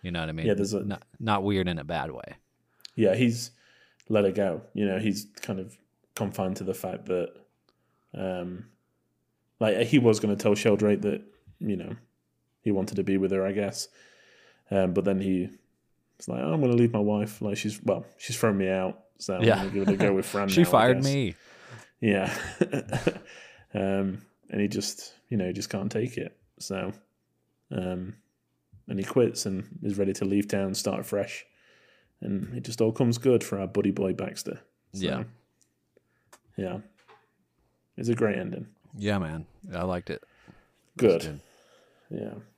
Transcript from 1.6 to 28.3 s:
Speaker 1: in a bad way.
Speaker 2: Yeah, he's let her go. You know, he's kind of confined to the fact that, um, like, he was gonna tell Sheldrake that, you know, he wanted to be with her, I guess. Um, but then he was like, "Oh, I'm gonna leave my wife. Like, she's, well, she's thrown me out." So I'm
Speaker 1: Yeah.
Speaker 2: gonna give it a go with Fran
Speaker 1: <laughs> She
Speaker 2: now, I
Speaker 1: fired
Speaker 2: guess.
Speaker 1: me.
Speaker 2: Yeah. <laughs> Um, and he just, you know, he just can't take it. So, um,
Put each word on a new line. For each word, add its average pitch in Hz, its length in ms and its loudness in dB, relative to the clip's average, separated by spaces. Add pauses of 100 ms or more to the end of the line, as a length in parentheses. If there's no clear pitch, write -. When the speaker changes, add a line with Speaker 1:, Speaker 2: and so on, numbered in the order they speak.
Speaker 1:
in 85 120 -4
a 69 40 -10
bad 76 280 -4
way. - 240 -14 (600)
Speaker 2:
Yeah, 101 200 6
he's 117 360 0 (560)
let 107 160 4
her 98 80 4
go. 95 300 0 (120)
You 104 120 0
know, 95 140 0
he's 101 260 -2 (160)
kind 95 180 -6
of 92 180 -12 (380)
confined 95 420 -4
to 101 60 -8
the 92 100 -4
fact - 340 -8
that, 90 260 -2 (800)
um, 90 540 -6 (920)
like, 110 280 2
he 147 120 8
was 113 220 6
gonna 104 160 2
tell 104 180 4
Sheldrake 104 460 4
that, 104 220 -2 (360)
you 104 160 -4
know, 90 200 -10 (680)
he 110 100 0
wanted 95 240 -2
to 98 80 0
be 98 140 2
with 95 140 2
her, 95 140 2
I 98 60 0
guess. 98 380 -4 (840)
Um, 95 220 4
but 92 100 2
then 95 160 2
he 95 300 0 (680)
was - 120 -14
like, 120 120 -4
"Oh, 151 120 -2
I'm 160 80 2
gonna 123 120 4
leave 120 200 6
my 110 60 2
wife. 104 420 0
Like, 104 160 -2
she's, 104 260 -6
well, - 220 0 (120)
she's - 200 -8
thrown 107 200 4
me 95 120 2
out." 92 300 0 (200)
So 95 180 -4
I'm 90 60 2
Speaker 1:
Yeah. 113 140 6
Speaker 2:
gonna 95 120 -4
give 98 180 0
it 101 60 4
a 98 40 0
go 101 160 4
with 95 120 2
Fran 101 240 -2
Speaker 1:
<laughs> - 0 -
She 95 140 6
Speaker 2:
now, - 60 6
I - 20 2
Speaker 1:
fired 127 300 6
Speaker 2:
guess. 135 120 2
Speaker 1:
me. 120 220 0 (680)
Speaker 2:
Yeah. 101 320 2 (260)
<laughs> - 540 0 (600)
Um, 98 460 0 (300)
and 104 100 -2
he 104 60 2
just, - 480 -6 (140)
you 117 80 -2
know, 92 100 0
he 90 60 -2
just 95 180 -8
can't 98 200 -4
take 117 240 -4
it. - 220 -10 (220)
So, 95 340 -6 (800)
um, 92 460 -6 (680)